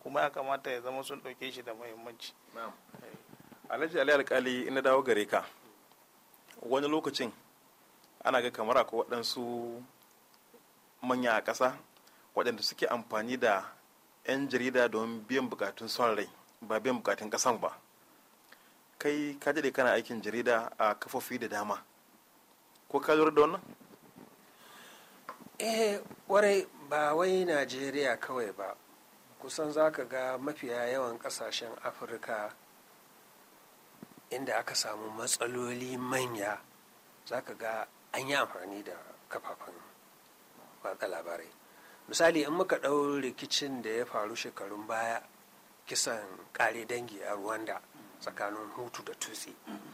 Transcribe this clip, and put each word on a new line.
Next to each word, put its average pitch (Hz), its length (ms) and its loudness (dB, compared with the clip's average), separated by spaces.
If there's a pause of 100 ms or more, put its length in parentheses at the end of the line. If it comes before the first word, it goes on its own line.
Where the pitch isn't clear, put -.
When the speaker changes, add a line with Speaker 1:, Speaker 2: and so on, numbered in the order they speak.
Speaker 1:
kuma 139 200 0
ya 147 100 4
kamata 135 400 -2
ya 123 100 -4
zama 131 220 -6
sun 139 180 -10
ɗauke 131 320 -10
shi 123 80 -12
da 120 140 -8
muhimmanci. 117 580 -14 (220)
Speaker 2:
Na'am. 113 180 -8 (960)
Alhaji 160 300 0
Ali 139 140 6
Alkali, 127 540 4
ina 135 140 0
dawo 135 240 6
gare 104 220 4
ka. 95 180 2 (1160)
Wani 135 260 0
lokacin 143 440 -2 (920)
ana 123 160 4
ga 120 80 0
kamar 117 280 2
akwai 113 280 4
waɗansu 120 760 -4 (1200)
manya 123 320 4
a 101 80 4
ƙasa 131 340 2 (580)
waɗanda 113 280 0
suke - 260 0
amfani 113 500 -2
da 101 240 4 (600)
'yan 135 240 0
jarida 123 400 4
don 110 320 -2
biyan 127 260 0
bukatun 110 400 -4
son 117 280 2
rai, 101 120 -2 (340)
ba 110 180 -2
biyan 123 180 2
bukatun 104 320 0
ƙasan 113 320 2
ba. - 160 -4 (1200)
Kai 147 420 0
ka 143 140 2
daɗe 143 180 2
kana 123 220 6
aikin 117 300 0
jarida 113 560 2
a 107 160 4
kafofi - 440 -6
da 113 80 -4
dama. 104 300 -4 (1120)
Ko 139 100 2
ka 156 140 4
lura 156 160 8
da 147 120 8
wannan? 170 200 6 (2000)
Speaker 3:
Eh, 220 400 2 (280)
warai 202 400 6 (220)
ba 151 260 2
wai 185 300 4
Najeriya 135 720 2
kawai 120 360 -4
ba. 98 200 -6 (640)
Kusan 151 300 -4
za 156 200 6
ka 143 120 -4
ga 131 340 -2
mafiya 123 540 -4
yawan 123 280 -2
ƙasashen 117 540 -6 (100)
Afirka 113 720 -6 (1800)
inda 127 300 -2
aka - 160 -4
samu 107 360 -4
matsaloli 123 840 -4
manya, 123 600 -2 (680)
za 123 160 -4
ka 117 120 -10
ga 110 340 -6 (260)
an 127 140 -4
yi 143 80 2
amfani 101 480 -2
da 95 100 -10 (360)
kafafen - 440 -10 (1120)
watsa 98 240 -4
labarai. 85 420 -8 (600)
Misali, 165 380 4
in 151 60 0
muka 185 240 2
ɗau 143 440 2
rikicin 131 600 -4
da 110 80 -4
ya 117 160 0
faru 110 300 -4
shekarun 104 520 -8
baya, 113 340 -2 (640)
kisan 117 380 -2 (300)
ƙare 113 340 2
dangi 117 340 -6
a 98 140 -4
Rwanda 104 440 -4 (420)
tsakanin 104 540 -6
Hutu 120 280 -10
da - 100 -10
Tutsi. - 400 -10 (400)